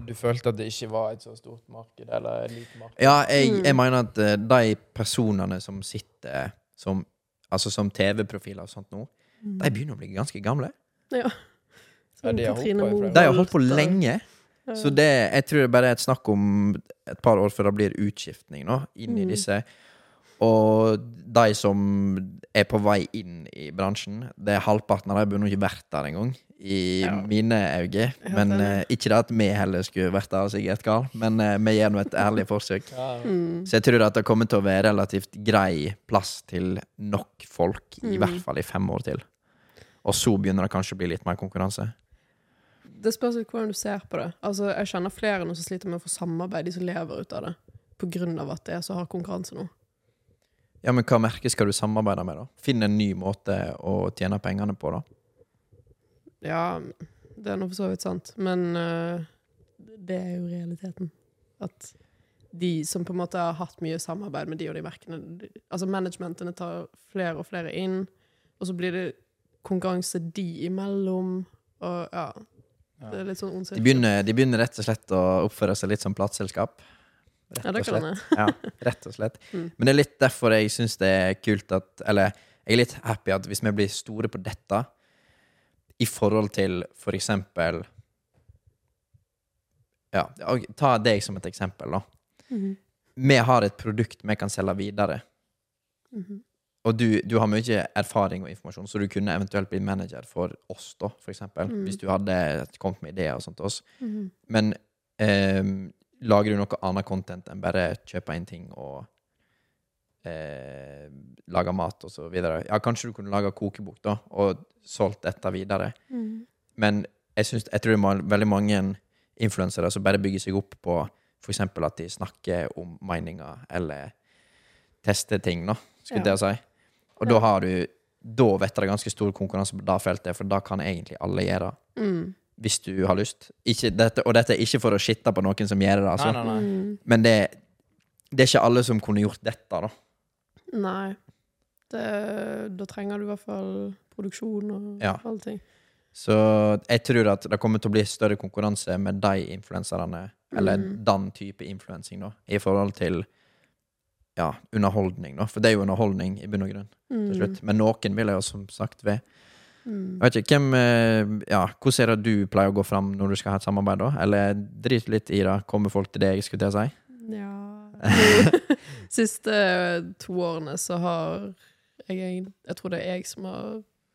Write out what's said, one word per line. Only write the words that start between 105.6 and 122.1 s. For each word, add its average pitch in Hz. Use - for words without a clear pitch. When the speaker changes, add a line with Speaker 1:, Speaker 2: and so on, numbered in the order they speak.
Speaker 2:
lager 107
du 104
noe 101
annet 95
content 92
enn 95
bare 90
kjøpe -
inn 85
ting 87
og, 69
eh, 71
lage 90
mat 87
og -
så 80
videre? 85
Ja, 107
kanskje 117
du 113
kunne 101
lage 101
kokebok -
da, 104
og 98
solgt -
dette 92
videre. 95
Speaker 3:
Mhm. 226
Speaker 2:
Men 104
jeg 107
synes, 113
jeg 104
tror 110
det 104
er 98
veldig 104
mange 101
influencere 92
som 98
bare 98
bygger 98
seg 95
opp -
på 87
for -
eksempel 98
at 76
de 82
snakker 87